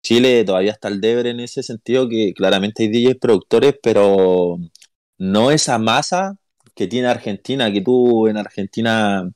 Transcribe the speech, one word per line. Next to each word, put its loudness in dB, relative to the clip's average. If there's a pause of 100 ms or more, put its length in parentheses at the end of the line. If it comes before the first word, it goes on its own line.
Chile 4
todavía 0
está -10
al -6
deber 0
en -8
ese -10
sentido, -2
que -2
claramente -2
hay 0
D 0 (140)
Js -2
productores, 2
pero 2 (600)
no 2
esa 0
masa -2 (380)
que -4
tiene -4
Argentina, -4
que -2
tú 2
en -2
Argentina -4